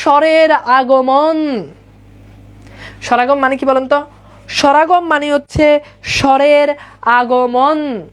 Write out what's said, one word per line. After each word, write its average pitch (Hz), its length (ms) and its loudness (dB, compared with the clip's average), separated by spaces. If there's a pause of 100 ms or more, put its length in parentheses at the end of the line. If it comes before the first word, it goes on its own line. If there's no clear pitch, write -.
স্বরের 320 480 2 (280)
আগমন। 269 600 0 (1700)
স্বরাগম 247 380 0
মানে 262 160 -2
কি - 100 -8
বলেন 262 220 -2
তো? 285 60 2 (600)
স্বরাগম 320 540 2
মানে 294 240 -2
হচ্ছে 294 300 -2 (500)
স্বরের 285 520 2 (500)
আগমন। 247 600 0 (340)